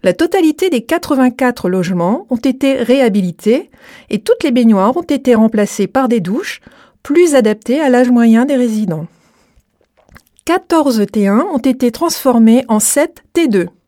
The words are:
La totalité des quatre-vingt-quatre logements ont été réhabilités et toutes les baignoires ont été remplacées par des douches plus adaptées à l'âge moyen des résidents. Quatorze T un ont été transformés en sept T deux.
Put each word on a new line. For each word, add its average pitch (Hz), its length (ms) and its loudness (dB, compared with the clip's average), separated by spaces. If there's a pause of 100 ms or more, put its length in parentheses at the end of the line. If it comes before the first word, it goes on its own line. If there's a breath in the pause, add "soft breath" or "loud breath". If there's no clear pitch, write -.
La 269 120 0
totalité 339 580 0
des 240 100 -2
quatre-vingt-quatre 254 880 -2
logements 185 600 -2
ont 247 40 -2
été 269 420 -2
réhabilités 220 920 0 (400 loud breath)
et 214 140 -4
toutes 480 200 0
les 302 60 -2
baignoires 226 480 2
ont 339 60 -6
été 269 320 0
remplacées 214 500 0
par 262 220 -2
des 233 120 0
douches 202 400 -6 (440 soft breath)
plus 320 320 2
adaptées 226 440 0
à 285 100 0
l'âge 247 200 2
moyen 233 360 4
des 285 100 -2
résidents. 214 500 -4 (1400)
Quatorze 302 680 0
T 202 140 0
un 226 260 2
ont 262 60 -2
été 254 320 0
transformés 240 800 2
en 214 100 0
sept - 420 -2 (120)
T 330 140 0
deux. 185 200 0 (200)